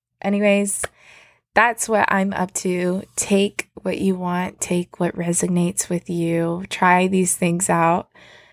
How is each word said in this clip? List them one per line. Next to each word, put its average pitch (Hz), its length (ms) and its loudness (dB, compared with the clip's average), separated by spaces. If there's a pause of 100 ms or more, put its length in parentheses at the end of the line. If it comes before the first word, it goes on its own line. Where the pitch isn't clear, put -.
(220)
anyways, 202 640 0 (680)
that's 226 340 2
what 214 240 2
I'm 196 220 0
up 185 220 -4
to. 180 480 -2 (120)
Take - 600 -2
what - 240 -6
you 190 160 0
want, 180 460 -4
take - 380 -4
what 175 160 -2
resonates 175 760 0
with 175 200 -4
you, 170 600 -2
try 180 380 4
these 185 280 0
things 175 340 -2
out. 170 400 2 (440)